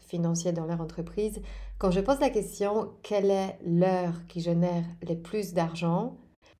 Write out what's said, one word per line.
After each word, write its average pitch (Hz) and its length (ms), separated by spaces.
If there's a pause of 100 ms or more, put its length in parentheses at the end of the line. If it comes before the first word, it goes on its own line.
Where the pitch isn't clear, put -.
financier 170 460
dans 165 120
leur 165 160
entreprise, 202 640 (360)
quand 190 120
je 180 80
pose 269 220
la 277 100
question, « 208 640 (100)
Quelle 196 300
est 190 340
l'heure 175 480 (140)
qui 170 120
génère 170 440 (180)
le 170 140
plus 185 360
d'argent ? » 175 680 (420)